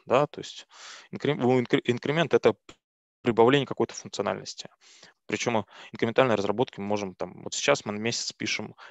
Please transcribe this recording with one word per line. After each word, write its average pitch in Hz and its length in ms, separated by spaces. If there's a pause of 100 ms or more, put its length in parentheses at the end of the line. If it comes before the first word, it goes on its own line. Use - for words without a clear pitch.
да, 135 200
то - 140
есть - 260 (440)
инкре-, 139 240
у 127 260
инкре-, 127 240
инкремент — 139 500
это 117 200 (680)
прибавление 120 440
какой-то - 280
функциональности. - 760 (560)
Причём, 113 320
э, 104 60 (280)
инкрементальной 117 440
разработки 101 440
мы 101 60
можем, 101 280
там, - 300
вот - 80
сейчас - 320
мы 107 80
на 104 60
месяц 113 340
пишем - 420 (160)